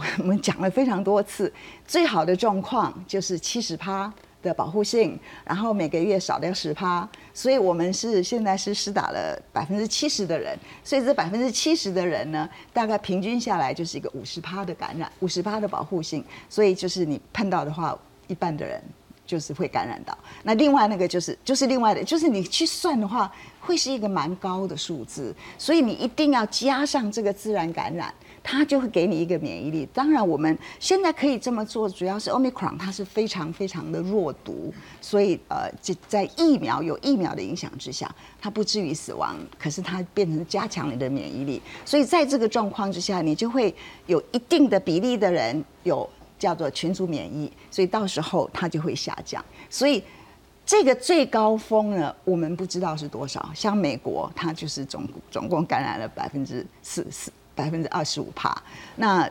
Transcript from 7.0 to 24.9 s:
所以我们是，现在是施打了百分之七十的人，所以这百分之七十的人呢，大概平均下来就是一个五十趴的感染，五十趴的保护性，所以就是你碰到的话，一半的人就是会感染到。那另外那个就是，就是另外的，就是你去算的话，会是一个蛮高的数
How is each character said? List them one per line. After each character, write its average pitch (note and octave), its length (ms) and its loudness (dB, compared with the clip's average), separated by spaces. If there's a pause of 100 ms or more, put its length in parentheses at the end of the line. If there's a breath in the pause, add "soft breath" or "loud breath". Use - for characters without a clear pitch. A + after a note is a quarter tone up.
所 - 180 2
以 C4+ 60 6
我 F#3+ 160 4
们 E3+ 180 2
是， G3 320 2
现 A3+ 180 -2
在 G3 140 2
是 G3+ 180 -2
施 - 160 -4
打 G3+ 200 -2
了 D#2 280 -4 (140)
百 - 140 -2
分 F#3+ 120 -2
之 G#3+ 80 0
七 A3+ 220 -2
十 G#3+ 180 -2
的 D#3+ 140 -2
人， - 180 -6 (280 loud breath)
所 C#4 120 2
以 C4 60 4
这 C4+ 100 4
百 E3 160 2
分 G#3 80 -2
之 B3+ 140 2
七 D#4+ 240 2
十 G3+ 160 -2
的 F3+ 140 0
人 D3+ 260 -2
呢， D#3 180 -2 (220 loud breath)
大 A#3 140 0
概 G#3+ 120 0
平 G3 240 -2
均 A#3 180 0
下 A3 180 -2
来 C3+ 160 0
就 E3+ 100 -4
是 E3 140 -6
一 - 20 -6
个 - 140 -6
五 B2+ 100 -10
十 - 160 -10
趴 E3+ 240 -8
的 F3 120 -6
感 - 220 -8
染， E3 220 -8
五 F#3 80 0
十 F3 160 -2
趴 G#3 160 -2
的 G#3 80 0
保 - 160 -2
护 E3 180 -2
性， D3+ 220 -6 (260 loud breath)
所 G#3+ 140 4
以 G3 100 6
就 F#3 140 -2
是 F3+ 160 0
你 D3+ 160 -2 (140)
碰 G3+ 160 0
到 E3 160 0
的 D3+ 80 -4
话， D3 240 -2 (300)
一 F#3+ 60 -6
半 E3 220 -2
的 D3 100 -6
人 - 160 -8 (440)
就 E3 140 -2
是 D#3 140 -8
会 D#3 140 -2
感 - 200 -2
染 - 180 -8
到。 - 120 -8 (260 loud breath)
那 A3 100 2
另 C#4 180 6
外 B3 160 8
那 A3 80 2
个 F3+ 120 2
就 F3+ 120 0
是， - 240 -4
就 C4 100 2
是 C4 140 4
另 B3+ 140 4
外 G#3+ 120 6
的， - 100 0
就 E4 140 0
是 D#4+ 120 4
你 G3 140 2
去 - 220 0
算 D#4+ 340 0
的 G#3 80 0
话， G3+ 240 0 (280 loud breath)
会 F4+ 160 0
是 C4 160 0
一 C4 60 0
个 G#3 100 -2
蛮 F3 280 0
高 F#3+ 320 -4
的 D#3+ 100 -6
数 D3+ 280 -6